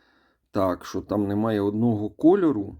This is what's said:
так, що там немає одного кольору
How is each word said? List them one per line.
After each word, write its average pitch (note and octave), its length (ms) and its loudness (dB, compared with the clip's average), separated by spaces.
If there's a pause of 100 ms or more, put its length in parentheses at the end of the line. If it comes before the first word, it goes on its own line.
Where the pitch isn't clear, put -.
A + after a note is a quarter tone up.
(500)
так, F#2 360 -2
що F#2+ 140 -8
там G2 260 -2
немає G#2+ 340 -2
одного G#2 500 0
кольору C#3+ 680 2